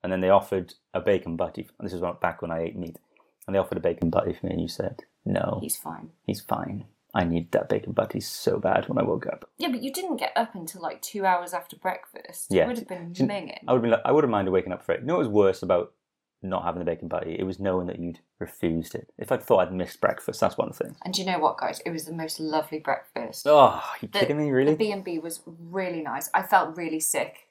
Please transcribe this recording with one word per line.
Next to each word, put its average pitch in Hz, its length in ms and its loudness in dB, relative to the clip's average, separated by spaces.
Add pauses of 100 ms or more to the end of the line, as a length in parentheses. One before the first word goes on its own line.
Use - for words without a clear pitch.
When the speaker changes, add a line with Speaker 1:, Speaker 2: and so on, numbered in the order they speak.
Speaker 1:
And 92 80 -4
then 92 80 0
they 92 100 4
offered 95 440 4 (200)
a 92 60 0
bacon 87 360 2
butty. 85 320 -6 (100)
This 92 140 -8
was 87 100 -4
when, 87 180 -2
back 87 220 -2
when 85 80 -6
I 82 120 -2
ate - 140 -6
meat. 85 220 -10 (480)
And 95 80 -4
they 95 60 6
offered 90 180 -2
a - 20 -4
bacon 85 300 0
butty 90 220 0
for - 140 -8
me, 87 60 -4
and 85 80 -2
you 85 60 -2
said, - 380 -6 (200)
"No. 101 380 -2
Speaker 2:
He's - 140 -6
fine. - 340 -12 (160)
Speaker 1:
He's 101 140 -4
fine." - 460 -6 (280)
I 101 80 2
needed 85 300 -2
that - 160 2
bacon - 240 -2
butty - 260 2
so - 400 -2
bad - 300 2
when - 100 0
I - 60 2
woke - 240 -2
up. - 200 -10 (100)
Speaker 2:
Yeah, 339 100 -2
but 247 140 -2
you 269 100 -6
didn't 359 240 -4
get - 180 -4
up 226 220 -2
until, 170 260 -12
like, 160 200 -8
two 202 220 -6
hours 180 300 2
after 180 220 -10
breakfast. - 760 -8
Speaker 1:
Yeah. - 140 6
Speaker 2:
It - 40 4
would 233 100 -4
have 214 100 -10
been 170 240 -10
Speaker 1:
Do 180 100 -2
you 131 60 2
Speaker 2:
minging. - 300 -6 (100)
Speaker 1:
I 123 40 4
would 127 60 6
have 113 40 2
been 117 100 2
like, 110 120 4
I 120 60 2
wouldn't 143 220 6
mind 98 180 2
waking 92 220 2
up 87 100 -8
for - 100 -6
it. - 100 0
You 117 40 -6
know 160 80 0
what 175 60 2
was 123 80 0
worse 104 340 4
about 95 300 2 (500)
not 92 220 -4
having 87 160 -2
the 85 40 -6
bacon 85 220 -2
butty? 82 320 -4
It 95 60 -2
was 95 160 -6
knowing 92 260 0
that 90 140 -8
you'd 85 180 -8 (220)
refused - 560 -4
it. - 220 -10
If - 120 -8
I'd 127 140 0
thought 104 240 6
I'd 92 40 -8
missed 90 280 -6
breakfast, - 400 0
that's - 180 2
one 110 140 -2
thing. - 320 -8
Speaker 2:
And 185 100 -6
do 190 80 -2
you 185 80 -2
know 175 80 0
what, 156 200 2
guys? - 280 -4
It 170 40 -4
was 156 160 -6
the 156 60 -10
most 160 280 -8
lovely 156 400 -2
breakfast. - 680 -6
Speaker 1:
Oh, 151 120 10
are - 260 8 (160)
you 110 80 -10
Speaker 2:
The, 202 120 -4
Speaker 1:
kidding 143 180 2
me? 151 120 0
Really? 135 220 6
Speaker 2:
the 156 60 4
B 208 120 2
and 196 140 -8
B 170 160 -6
was 165 260 -12
really 170 560 -6
nice. 139 320 -6
I 190 80 2
felt 170 340 4
really 165 220 -4
sick - 520 -4